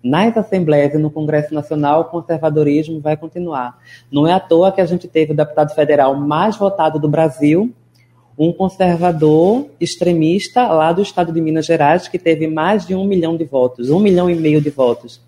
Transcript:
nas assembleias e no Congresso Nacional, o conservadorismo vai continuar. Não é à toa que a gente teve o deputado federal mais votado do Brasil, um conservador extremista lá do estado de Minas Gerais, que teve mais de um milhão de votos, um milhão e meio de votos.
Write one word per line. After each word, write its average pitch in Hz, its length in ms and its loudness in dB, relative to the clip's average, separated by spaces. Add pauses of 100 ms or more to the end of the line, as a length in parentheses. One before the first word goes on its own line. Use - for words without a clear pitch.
nas 180 320 0
assembleias 151 580 0
e 156 40 -2
no 151 140 -2
Congresso 151 420 -4
Nacional, 151 480 -2
o 170 40 -2
conservadorismo 156 960 -2
vai 151 160 -4
continuar. 156 640 -10 (340)
Não 143 160 2
é 170 60 4
à 190 60 2
toa 185 320 2
que 190 100 -2
a 180 40 4
gente 170 220 -4
teve 156 260 0
o - 20 0
deputado 151 400 -2
federal 143 400 2
mais 151 420 -2
votado 160 400 -2
do 151 120 -2
Brasil, 156 640 0 (640)
um 160 140 0
conservador 175 1160 2 (120)
extremista 175 880 0
lá 160 240 2
do 175 100 0
estado 180 300 -2
de 165 100 -2
Minas 156 240 -2
Gerais, 160 420 2
que - 100 -8
teve 160 300 0
mais 170 400 -2
de 185 80 -4
um 190 100 -4
milhão 170 320 0
de 165 60 -4
votos, 127 460 -2
um 160 100 2
milhão 180 300 4
e 175 60 0
meio 156 260 2
de 147 80 -2
votos. 127 580 -2